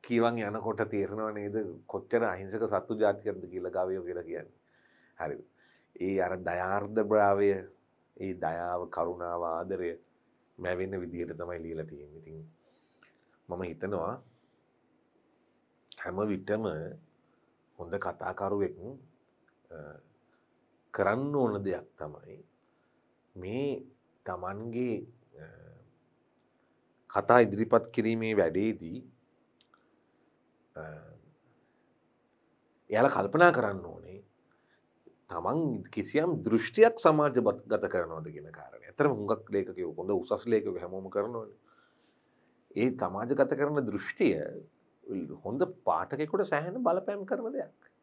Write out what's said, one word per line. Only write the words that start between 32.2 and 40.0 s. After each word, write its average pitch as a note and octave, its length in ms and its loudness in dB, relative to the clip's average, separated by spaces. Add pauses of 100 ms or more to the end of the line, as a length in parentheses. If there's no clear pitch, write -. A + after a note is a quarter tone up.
එයාලා A#2 260 6
කල්පනා D#3 360 6
කරන්න G2+ 320 0
ඕනේ E2+ 360 -16 (1040)
තමන් F2+ 360 0 (260)
කිසියම් D3+ 520 0
දෘෂ්ටියක් G#3+ 580 6
සමාජගත D3 420 6 (480)
කරනවද E2 420 -2
කියන D2+ 200 -14
කාරණය. C#2 360 -18
ඇත්තටම C#3+ 260 2
හුඟක් G#2+ 400 -2
ලේඛකයෝ, F#2 420 -2
හොඳ F2+ 200 -6